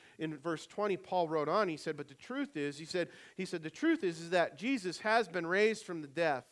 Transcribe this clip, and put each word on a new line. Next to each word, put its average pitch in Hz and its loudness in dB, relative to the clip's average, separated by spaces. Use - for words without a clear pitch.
in 156 -4
verse 151 -4
twenty, 202 0
Paul 180 0
wrote 151 0
on, 196 4
he 156 -4
said, 156 -6
"But 143 -10
the 135 -20
truth 269 -6
is," 143 -4
he 160 -12
said, 170 -2
he 190 -4
said, 170 -6
"the 160 -6
truth 320 2
is, 165 -2
is 165 -10
that 170 4
Jesus 196 -2
has 220 4
been 170 -4
raised 208 4
from 170 -8
the 147 -10
death 143 0